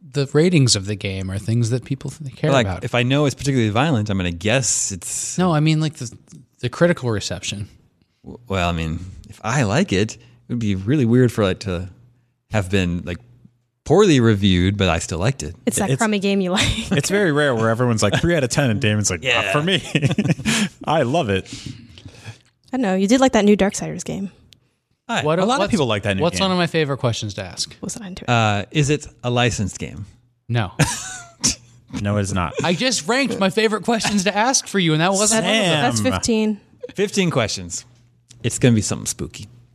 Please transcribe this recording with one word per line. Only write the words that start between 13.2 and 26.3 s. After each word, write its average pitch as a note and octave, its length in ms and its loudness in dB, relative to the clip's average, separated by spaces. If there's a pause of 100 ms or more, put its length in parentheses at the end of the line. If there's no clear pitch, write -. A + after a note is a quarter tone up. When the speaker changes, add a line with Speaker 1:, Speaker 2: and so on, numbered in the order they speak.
Speaker 2:
poorly E3+ 340 6
reviewed, G2+ 580 4
but G2 100 2
I E2 120 2
still D#2+ 200 -6
liked A2+ 240 -2
it. D#2 120 -10 (100)
Speaker 3:
It's - 120 -2
that G3+ 120 -2
Speaker 4:
It's C3+ 80 0
Speaker 3:
crummy G#3+ 220 0
game G3 220 0
you F3+ 100 -2
like. - 400 -2
Speaker 4:
it's - 180 0
very F#3+ 220 2
rare C#3+ 240 2
where A2 140 2
everyone's A2+ 340 2
like, G#2 180 2
"Three E3+ 140 2
out C#3+ 80 0
of A#2 60 -2
ten," C#3+ 200 0
and G#2 100 0
Damon's G#2+ 300 2
like, F2+ 140 -4
"Not C3 60 -2
Speaker 2:
Yeah. A2 220 0
Speaker 4:
for D3 120 0
me." F3+ 180 0 (1000)
<laughs> - 60 -12
I D3+ 180 2
love C3 260 0
it. F#2+ 220 -2 (1200)
Speaker 3:
I B3+ 60 -6
don't C4+ 40 -2
know. F#3+ 140 0
You F#3+ 120 2
did B3+ 120 6
like C4 140 4
that G#3 120 4
new G#3 120 6
Darksiders F3+ 480 -2
game. F#3 260 -8 (760)
Speaker 2:
Hi. A3 120 -2
Speaker 1:
What, D#3 180 2
Speaker 4:
A F#3 60 2
lot B3 100 2
of C#4 40 -2
Speaker 1:
what's, D4+ 120 0
Speaker 4:
people D#3+ 140 2
like G#2 180 0
that G2+ 120 0
new F#2+ 80 0
Speaker 1:
what's F3 160 0